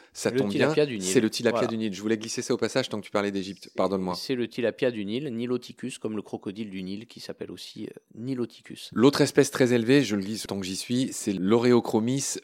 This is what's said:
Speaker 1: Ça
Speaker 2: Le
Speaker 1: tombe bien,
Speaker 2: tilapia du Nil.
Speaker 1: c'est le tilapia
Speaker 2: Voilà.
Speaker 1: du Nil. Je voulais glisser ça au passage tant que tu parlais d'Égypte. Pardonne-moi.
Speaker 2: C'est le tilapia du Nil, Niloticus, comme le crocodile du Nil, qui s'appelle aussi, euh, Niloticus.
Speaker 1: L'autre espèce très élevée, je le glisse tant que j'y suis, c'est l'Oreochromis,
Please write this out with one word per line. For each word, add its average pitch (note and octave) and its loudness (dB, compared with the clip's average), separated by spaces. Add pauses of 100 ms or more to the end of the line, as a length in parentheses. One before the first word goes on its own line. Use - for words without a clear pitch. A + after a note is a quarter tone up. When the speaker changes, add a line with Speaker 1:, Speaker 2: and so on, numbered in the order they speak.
(140)
Speaker 1:
Ça - -2
Speaker 2:
Le B2 0
Speaker 1:
tombe G#2 2
bien, B2+ 2
Speaker 2:
tilapia D3+ 4
du B2 -4
Nil. F#2+ -4
Speaker 1:
c'est F#2+ 4
le A2 2
tilapia A#2 0
Speaker 2:
Voilà. A#2 0
Speaker 1:
du A2+ -4
Nil. A2 -2
Je F#2 -12
voulais A2 0
glisser A2+ -8
ça - -2
au A#2 -2
passage A#2 -2
tant G#2+ -6
que F#2+ -12
tu - -20
parlais G2+ 0
d'Égypte. G2 -8
Pardonne-moi. F#2 0
Speaker 2:
C'est C3 -4
le A#2 -2
tilapia A#2 0
du G#2+ -6
Nil, B2 -6
Niloticus, B2 -6
comme A2 -6
le G2+ -4
crocodile G#2+ -8
du F#2+ -8
Nil, G2+ -10
qui - -20
s'appelle - -12
aussi, G#2 -14
euh, - -14 (160)
Niloticus. B2 -8
Speaker 1:
L'autre C#3 6
espèce C#3 4
très B2 4
élevée, B2 6
je G#2 0
le G2 0
glisse G#2 -8
tant G2+ -4
que F#2+ -6
j'y F#2 -4
suis, B2 -2
c'est - -2
l'Oreochromis, A#2 4